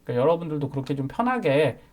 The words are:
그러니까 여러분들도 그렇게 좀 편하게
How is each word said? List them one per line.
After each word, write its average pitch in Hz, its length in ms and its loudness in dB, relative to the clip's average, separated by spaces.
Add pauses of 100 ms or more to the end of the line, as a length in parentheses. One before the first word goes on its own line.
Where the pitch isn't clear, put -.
그러니까 123 180 -2
여러분들도 151 480 0
그렇게 139 260 -4
좀 135 120 -4
편하게 160 720 0 (140)